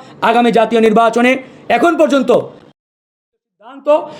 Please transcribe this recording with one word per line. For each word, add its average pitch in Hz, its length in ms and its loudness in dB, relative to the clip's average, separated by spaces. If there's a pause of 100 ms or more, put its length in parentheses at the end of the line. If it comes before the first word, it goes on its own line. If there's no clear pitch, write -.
(220)
আগামী 233 300 0
জাতীয় 220 300 0
নির্বাচনে 233 560 2 (320)
এখন 285 280 0
পর্যন্ত 269 340 0
সিদ্ধান্ত, - 1700 -8 (140)